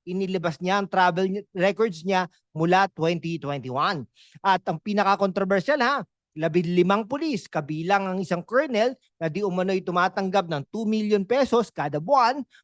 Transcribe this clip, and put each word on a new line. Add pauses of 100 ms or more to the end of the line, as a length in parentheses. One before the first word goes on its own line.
inilabas
niya
ang
travel
ni-, (120)
records
niya (240)
mula
twenty
twenty-one. (400)
At
ang
pinaka-controversial
ha, (320)
labinlimang
pulis,
kabilang
ang
isang
colonel (240)
na
di
umano'y
tumatanggap
ng
two
million
pesos
kada
buwan (200)